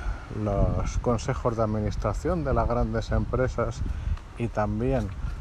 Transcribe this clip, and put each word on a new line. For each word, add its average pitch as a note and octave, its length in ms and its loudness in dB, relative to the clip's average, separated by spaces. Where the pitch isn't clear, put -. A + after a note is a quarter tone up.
los G2 560 2
consejos B2 580 0
de A2+ 60 2
administración G#2+ 800 0
de C3+ 120 0
las A2+ 140 4
grandes A2+ 440 0
empresas A2+ 720 0
y A#2+ 120 -2
también G#2+ 600 0